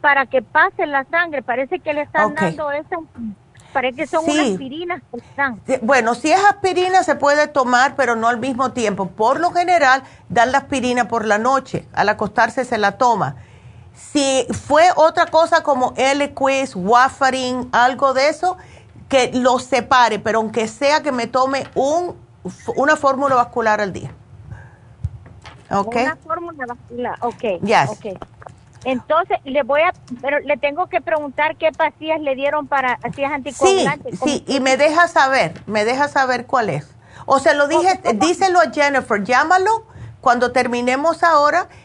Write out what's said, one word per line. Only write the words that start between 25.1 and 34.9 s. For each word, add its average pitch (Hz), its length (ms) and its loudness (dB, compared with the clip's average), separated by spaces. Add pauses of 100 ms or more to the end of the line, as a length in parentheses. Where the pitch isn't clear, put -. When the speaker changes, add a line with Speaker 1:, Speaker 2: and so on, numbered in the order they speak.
Speaker 2:
¿Ok? 202 240 -4
Speaker 1:
Una 269 220 0
fórmula 330 500 -10
vascular, 240 540 -10
ok, 214 420 -4
Speaker 2:
Yes. 214 260 4
Speaker 1:
ok. 208 280 -10 (680)
Entonces, 302 600 -2
le 277 180 -2
voy 277 180 0
a, 349 120 2 (280)
pero 277 180 -2
le 277 180 -4
tengo 294 300 -4
que 349 120 -2
preguntar 302 560 -4
qué 311 160 0
pastillas 311 480 -4
le 277 160 -4
dieron 285 320 -4
para, 254 320 -2 (160)
si 277 80 -6
es 277 60 -2
Speaker 2:
Sí, 294 40 -6
Speaker 1:
anticoagulante. 285 840 -2
Speaker 2:
sí, 277 280 -4
y 269 140 -2
me 262 160 2
deja 311 320 4